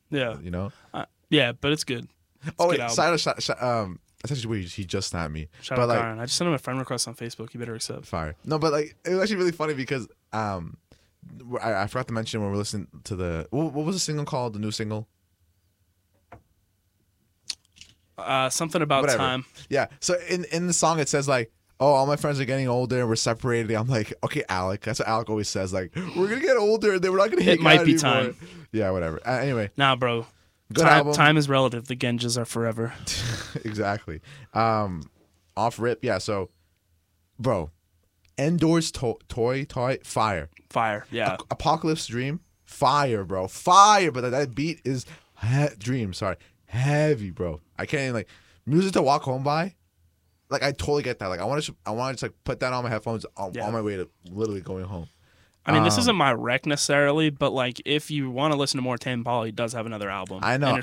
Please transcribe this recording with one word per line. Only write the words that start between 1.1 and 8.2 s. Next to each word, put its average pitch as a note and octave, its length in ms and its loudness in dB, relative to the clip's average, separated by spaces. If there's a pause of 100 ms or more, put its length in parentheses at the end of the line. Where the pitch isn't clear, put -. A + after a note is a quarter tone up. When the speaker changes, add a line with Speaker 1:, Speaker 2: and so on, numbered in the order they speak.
Speaker 1:
yeah, B2+ 240 4
but C#3+ 180 -2
it's - 140 -2
good. A#2+ 220 -8 (520)
Speaker 2:
Oh, E3+ 60 4
Speaker 1:
a - 20 6
good F3+ 40 2
Speaker 2:
wait, C#3 100 2
Speaker 1:
album. A#2 140 -4
Speaker 2:
shout E3+ 180 4
out, D3+ 60 0
shout, - 240 -2
shout, - 200 -4
um, A2 360 -2 (220)
that's A#2 100 -8
actually A#2 180 -6
weird. G2+ 160 -4
He F2 200 -8
just F#2+ 240 -4
snapped E2 240 -4
me. D#2 160 -8 (120)
Speaker 1:
Shout - 160 -8
Speaker 2:
But, B2 60 4
Speaker 1:
out A#2+ 60 2
Speaker 2:
like, A#2 100 2
Speaker 1:
Karan. A2+ 200 -4
I A#2+ 60 -8
just - 120 -4
sent F3 100 -2
him E3 60 2
a C3+ 60 0
friend C3 200 -6
request B2 280 -6
on A#2 80 -14
Facebook. A#2 380 -12
You A#2+ 60 -12
better A#2 160 -8
accept. - 300 -10
Speaker 2:
Fire. D#2+ 300 -6 (100)